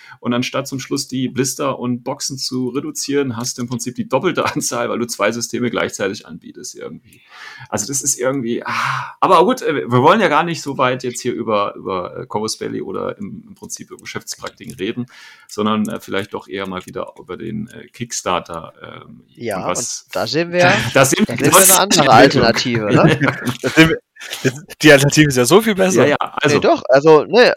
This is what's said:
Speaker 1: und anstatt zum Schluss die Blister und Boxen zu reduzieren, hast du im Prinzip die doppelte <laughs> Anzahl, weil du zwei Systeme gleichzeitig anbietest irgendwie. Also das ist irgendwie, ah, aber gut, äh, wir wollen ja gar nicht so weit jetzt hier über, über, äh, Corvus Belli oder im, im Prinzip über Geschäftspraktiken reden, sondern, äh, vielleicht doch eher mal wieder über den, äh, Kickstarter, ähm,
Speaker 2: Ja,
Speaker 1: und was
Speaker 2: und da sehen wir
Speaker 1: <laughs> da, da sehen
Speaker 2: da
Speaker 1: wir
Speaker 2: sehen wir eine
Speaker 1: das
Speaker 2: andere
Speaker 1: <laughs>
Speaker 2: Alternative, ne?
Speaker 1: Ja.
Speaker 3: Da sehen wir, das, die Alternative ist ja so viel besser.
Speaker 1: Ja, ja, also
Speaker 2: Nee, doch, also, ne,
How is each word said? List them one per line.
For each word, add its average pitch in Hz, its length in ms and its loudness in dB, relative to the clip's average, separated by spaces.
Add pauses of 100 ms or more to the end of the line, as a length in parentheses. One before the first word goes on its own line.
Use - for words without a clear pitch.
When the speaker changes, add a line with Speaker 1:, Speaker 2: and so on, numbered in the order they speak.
(200)
Speaker 1:
und 120 120 -4
anstatt 127 340 -4
zum 135 140 -8
Schluss 139 280 -6
die 127 200 -4
Blister 135 500 -4
und 123 260 -6
Boxen 139 340 -8
zu 127 320 -6
reduzieren, 139 640 -4
hast 120 220 -8
du 123 40 -6
im 120 60 -6
Prinzip 123 280 -8
die 110 120 -6
doppelte 135 380 0
<laughs> - 100 -2
Anzahl, 120 320 -4
weil 104 100 -4
du 117 80 -2
zwei 104 240 -2
Systeme 117 400 -4
gleichzeitig - 560 -6
anbietest - 480 -18
irgendwie. - 460 -18 (480)
Also - 180 -6
das 139 140 -6
ist - 180 -4
irgendwie, 120 460 -2
ah, - 560 -6
aber 170 240 6
gut, 208 160 2
äh, 151 140 -2 (140)
wir 123 140 4
wollen 190 200 6
ja 175 60 2
gar 147 140 2
nicht 170 200 -6
so 139 160 -8
weit 127 260 0
jetzt 123 160 -6
hier 120 140 -4
über, 107 420 -2
über, 95 400 -8
äh, - 100 -10
Corvus 107 300 -6
Belli 110 240 -8
oder 95 380 -8
im, - 300 -12
im - 60 -20
Prinzip - 360 -16
über 92 100 -20
Geschäftspraktiken - 760 -14
reden, 117 280 -6 (420)
sondern, 107 440 -2
äh, - 100 -10
vielleicht 98 320 -8
doch 98 160 -12
eher 98 180 -8
mal 92 200 -10
wieder 92 320 -12
über - 180 -14
den, 85 320 -10
äh, - 200 -20
Kickstarter, 90 840 -8 (320)
ähm, - 240 -20
Speaker 2:
Ja, 107 300 -8
Speaker 1:
und 101 140 -8
was - 340 -8
Speaker 2:
und - 100 -12
da 92 100 -2
sehen 165 260 -4
wir 175 80 0
Speaker 1:
<laughs> - 20 6
da, 175 100 4 (220)
da 135 100 6
sehen 180 220 2
Speaker 2:
da - 120 -6
Speaker 1:
wir 127 60 -2
Speaker 2:
sehen - 80 4
wir - 60 6
eine 190 80 6
Speaker 1:
das 185 120 6
Speaker 2:
andere 180 320 2
Speaker 1:
<laughs> - 0 -
Speaker 2:
Alternative, 117 760 4
ne? 151 340 4
Speaker 1:
Ja. 135 120 0 (280)
Speaker 3:
Da 131 80 -4
sehen 160 220 6
wir, 160 80 -2 (440)
das, 127 120 0 (260)
die 151 100 8
Alternative 143 380 6
ist 131 80 -2
ja 123 80 4
so 160 160 6
viel 220 140 0
besser. 185 300 2
Speaker 1:
Ja, - 80 4
ja, 139 80 0
also - 360 0
Speaker 2:
Nee, - 60 2
doch, 294 260 2
also, 143 360 8
ne, 185 320 4